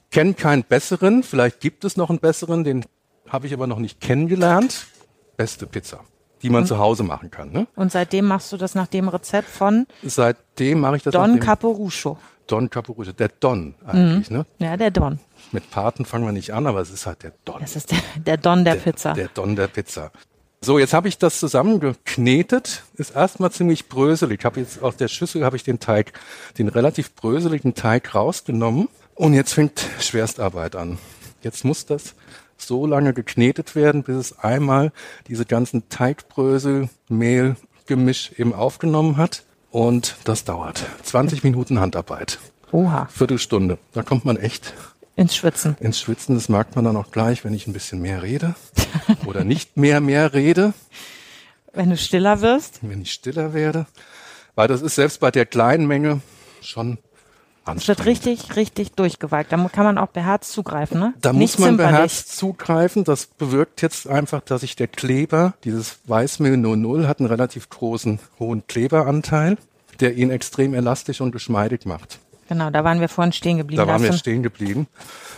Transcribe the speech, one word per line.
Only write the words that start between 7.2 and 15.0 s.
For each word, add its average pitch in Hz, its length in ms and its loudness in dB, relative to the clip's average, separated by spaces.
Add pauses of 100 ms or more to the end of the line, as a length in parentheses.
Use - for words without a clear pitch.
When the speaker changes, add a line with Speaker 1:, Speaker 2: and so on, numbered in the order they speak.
Speaker 1:
kann, 73 220 -16
ne? 185 240 -2
Speaker 2:
Und 185 160 0
seitdem 185 340 0
machst 196 280 -2
du 196 40 -10
das 180 160 -6
nach 185 140 -2
dem 190 220 -2
Rezept 202 400 -4
von? 214 360 2 (160)
Speaker 1:
Seitdem 131 800 0
mache 139 160 2
ich 143 80 -6
das 139 80 -2
Speaker 2:
Don 190 200 4
Speaker 1:
nach 240 60 6
dem - 40 4
Speaker 2:
Caporuso. 214 760 -2 (300)
Speaker 1:
Don 117 220 0
Caporuso, 110 420 -10
der 107 160 -2
Don 92 480 -2 (100)
eigentlich, 180 440 4
Speaker 2:
Mhm. 110 80 -4
Speaker 1:
ne? 156 80 -4 (140)
Speaker 2:
Ja, 165 180 -4
der 214 140 2
Don. 147 280 0 (320)